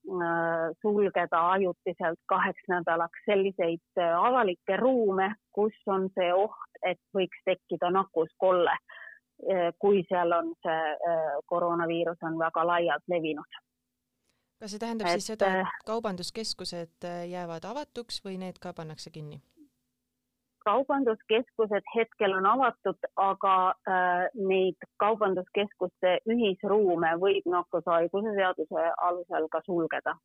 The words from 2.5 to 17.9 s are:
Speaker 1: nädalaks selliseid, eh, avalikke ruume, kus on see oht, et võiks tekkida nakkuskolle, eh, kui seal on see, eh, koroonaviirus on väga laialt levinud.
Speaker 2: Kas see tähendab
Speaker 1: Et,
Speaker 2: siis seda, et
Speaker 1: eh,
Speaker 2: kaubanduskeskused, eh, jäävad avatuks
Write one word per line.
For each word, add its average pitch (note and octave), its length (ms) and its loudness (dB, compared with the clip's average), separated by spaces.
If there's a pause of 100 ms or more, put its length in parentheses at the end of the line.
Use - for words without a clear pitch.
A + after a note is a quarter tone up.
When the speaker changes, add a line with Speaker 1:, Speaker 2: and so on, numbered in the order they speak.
Speaker 1:
nädalaks E3+ 560 -2
selliseid, F#3+ 560 0 (160)
eh, E3+ 160 2
avalikke G3 640 2
ruume, G#3+ 580 2 (180)
kus G#3+ 220 0 (120)
on F#3+ 280 0
see F3 180 2
oht, G3+ 380 0 (120)
et F3+ 180 -4 (160)
võiks F#3 280 -2
tekkida F3+ 460 -2
nakkuskolle, F3+ 880 2 (720)
eh, F3 300 0
kui G3+ 300 4
seal F3 240 2
on E3 200 0 (100)
see, D#3+ 340 -2 (120)
eh, D#3 380 0
koroonaviirus E3+ 760 0
on D#3+ 160 -4
väga E3 280 0
laialt E3+ 420 0
levinud. D#3+ 520 -4 (1000)
Speaker 2:
Kas G#3+ 100 -12
see G#3 80 -10
tähendab A3+ 300 -2
Speaker 1:
Et, E3+ 40 2
Speaker 2:
siis F#3+ 140 -2
seda, G#3+ 200 0
et F#3 200 2
Speaker 1:
eh, - 60 -6 (140)
Speaker 2:
kaubanduskeskused, F#3 1200 -8
eh, F3 280 -8
jäävad E3+ 320 -10
avatuks A#3+ 600 -10